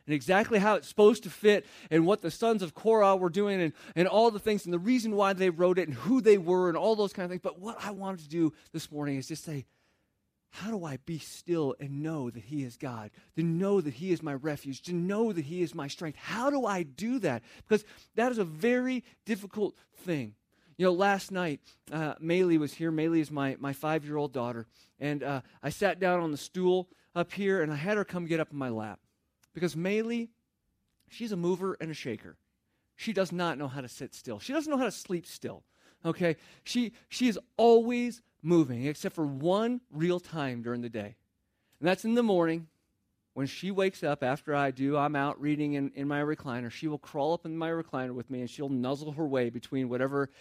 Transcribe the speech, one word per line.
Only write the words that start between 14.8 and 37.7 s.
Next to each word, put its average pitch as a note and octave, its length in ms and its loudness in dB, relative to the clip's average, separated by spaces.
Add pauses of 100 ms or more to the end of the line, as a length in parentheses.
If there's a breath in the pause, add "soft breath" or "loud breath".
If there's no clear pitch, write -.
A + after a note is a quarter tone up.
to F3 120 -6
know G3+ 380 0
that E3+ 120 -4
he F3 160 -6
is E3 140 -2
my D3+ 120 -8
strength?" D3 300 -8
How A#3 320 -2
do C#4+ 160 2
I G3 180 0
do G3 360 -4
that? C#3+ 260 0 (140 loud breath)
Because G#3+ 260 0 (300 loud breath)
that A#3+ 180 2
is A3+ 60 -2
a G3+ 60 2
very A#3+ 600 0 (220 soft breath)
difficult G3+ 500 -4 (160 soft breath)
thing. C3 420 -4 (440 soft breath)
You F3+ 80 4
know, F#3 60 6
last G3 380 2
night, F3+ 300 -4 (320)
uh, D3+ 220 -2
Maylee E3+ 440 4
was D3 140 0
here. E3 180 -4
Maylee D#3+ 300 2
is C#3+ 100 -2
my, C#3 300 -2
my C#3 140 -4
five-year-old D3 580 -2
daughter. A#2+ 340 -4 (320 soft breath)
And, D3 240 -4
uh, C3+ 200 -4 (200 soft breath)
I C#3 60 -4
sat F3+ 320 0
down F3+ 200 2
on E3 100 -2
the C#3+ 80 -4
stool F#3 500 0 (260 soft breath)
up E3+ 180 -2
here, F#3+ 300 0
and D3+ 80 0
I D3 60 -4
had G3+ 220 0
her G3 60 0
come F3+ 200 -6
get D#3+ 160 0
up D3+ 100 -4
in D3 60 -12
my C3+ 140 -4
lap. G#2+ 280 -6 (540)
Because D#3+ 220 -4
Maylee, A3 540 -2 (800)
she's A3+ 240 -8
a F#3+ 40 -2
mover F3+ 440 0
and D#3+ 100 -6
a D3+ 40 -8
shaker. G#2+ 440 -10 (580)
She - 160 -6
does F#3+ 200 0
not E3+ 260 -2
know D3 80 -6
how C3+ 140 -8
to B2 80 -10
sit - 260 -12
still. G#2+ 240 -10
She - 140 -10
doesn't D#4 180 -2
know C#4 80 2
how B3+ 60 2
to G3+ 80 -2
sleep F3 340 -8
still, - 380 -12 (400 soft breath)
okay? E3 320 0 (260 loud breath)
She, A#3+ 300 -2 (160 loud breath)
she - 180 0
is G#3+ 120 2 (180)
always A#3 640 6 (200)